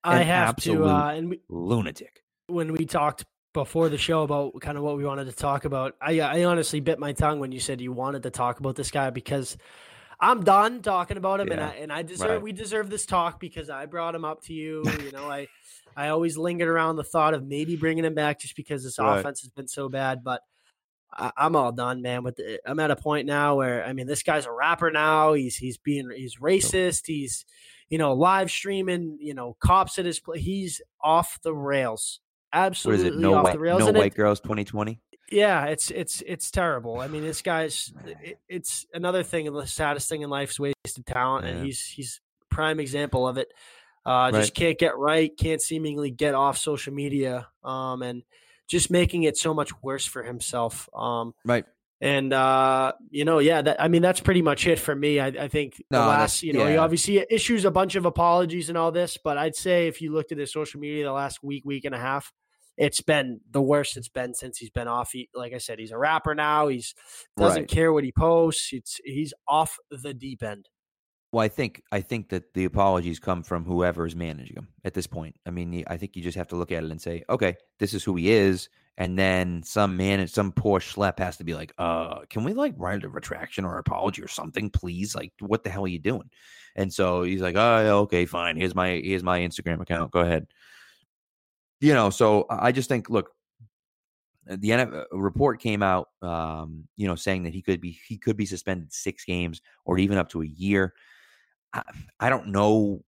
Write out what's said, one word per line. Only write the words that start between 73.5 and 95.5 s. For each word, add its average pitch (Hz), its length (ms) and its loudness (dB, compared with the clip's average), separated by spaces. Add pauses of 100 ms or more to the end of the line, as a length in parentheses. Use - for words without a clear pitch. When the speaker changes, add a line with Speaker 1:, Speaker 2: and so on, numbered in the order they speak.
Speaker 2:
whoever 87 400 0
is 82 100 -8
managing 78 420 -10
him - 120 -16 (160)
at 95 80 -6
this 90 140 -6
point. 80 280 -12 (100)
I 87 60 -10
mean, 87 360 -6
I 87 100 -8
think 98 180 -12
you 87 80 -10
just 87 140 -6
have 87 120 -6
to 87 60 -8
look 87 160 -4
at 82 120 -4
it 80 80 -6
and 80 100 -12
say, 85 280 -8
"Okay, 104 280 0 (220)
this 101 140 -2
is 98 120 -6
who 95 100 0
he 87 140 2
is." 98 400 4 (280)
And 90 220 -2
then 92 440 2
some 98 340 0
man, 98 320 2
some 98 240 0
poor 98 260 2
schlep 98 400 -2
has 90 180 -2
to 90 60 -14
be 82 100 -6
like, 78 240 -10
"Uh, 85 520 -4
can 110 160 -4
we, 185 80 -2
like, 269 240 -2
write 95 260 -4
a 95 60 -10
retraction - 560 -8
or 87 120 -6
apology 95 440 -2
or - 80 -14
something, 110 400 -6
please? 90 440 -6
Like, - 260 -8
what 104 260 -2
the 107 40 -4
hell 98 140 -6
are 95 40 -2
you 87 120 -4
doing?" 104 300 -4 (480)
And 95 160 -2
so 90 300 2
he's 92 180 -2
like, 90 140 -2
"Oh, 113 280 6
yeah, 107 100 6
okay, 101 320 4
fine. 87 300 -4
Here's 90 200 -2
my, 90 280 0
here's 92 200 -2
my 90 160 2
Instagram 85 420 -4
account. 85 300 -4
Go 87 100 4
ahead." 82 260 2 (1300)
You 147 120 8
know, 107 180 6
so 107 380 6
I, 113 180 0
I 127 40 4
just 127 160 -2
think, 120 220 -2
look, 107 220 0 (1120)
the 98 260 -2
N 120 80 6
F 127 140 2
L 78 260 -8
report 113 400 2